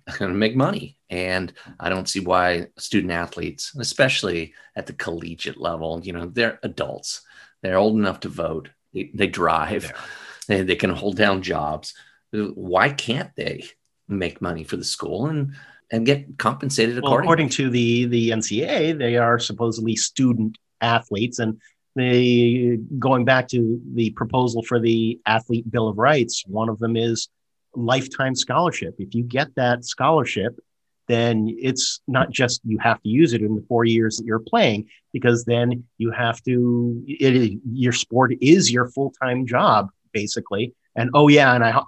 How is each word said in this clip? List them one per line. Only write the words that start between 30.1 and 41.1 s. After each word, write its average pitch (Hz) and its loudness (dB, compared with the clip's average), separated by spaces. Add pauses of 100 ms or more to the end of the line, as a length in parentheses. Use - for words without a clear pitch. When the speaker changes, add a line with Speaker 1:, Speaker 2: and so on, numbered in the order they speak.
Speaker 2:
then 117 2
it's 131 -4
not 131 0
just 123 0
you 110 0
have 113 2
to 107 -4
use 127 4
it 110 0
in 107 0
the 104 -8
four 117 2
years 113 2
that 113 -10
you're 113 -2
playing, 113 0 (240)
because 120 2
then 120 0 (140)
you 117 -2
have 117 -4
to, 120 0
it, 127 2 (120)
your 123 0
sport 120 2
is 147 6
your 123 0
full-time 131 -2
job, 120 2 (220)
basically. 110 -4 (240)
And, 120 0